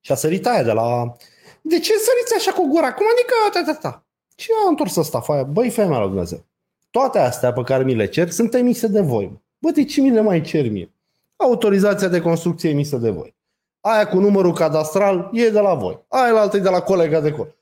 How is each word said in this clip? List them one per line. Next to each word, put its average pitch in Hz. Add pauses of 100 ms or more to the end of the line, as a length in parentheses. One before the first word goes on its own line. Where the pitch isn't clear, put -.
Și -
a -
sărit 160
aia 226
de 113
la: 120 (500)
"De 320
ce 415
săriți 466
așa 381
cu 349
gura? 285
Cum 415
adică... 494 (180)
Ta, 320
ta, - (100)
ta?" - (320)
Și - (160)
a 381
întors 294
ăsta 147
foaia: 143
"Băi, 185
femeia 180
lui 101
Dumnezeu, 87 (460)
toate 247
astea 123
pe 123
care 131
mi 131
le 107
cer 165
sunt 233
emise 247
de 208
voi. 120 (180)
Bă, 320
de 294
ce -
mi 269
le 220
mai 196
cer 139
mie? 95 (460)
Autorizația 202
de 175
construcție 165
emisă 143
de 117
voi. 82 (460)
Aia 214
cu 185
numărul 196
cadastral 170
e 233
de 208
la 196
voi. 101
Aia 247
la 220
altă 202
e 196
de 185
la 180
colega 165
de 151
acolo. 147 (140)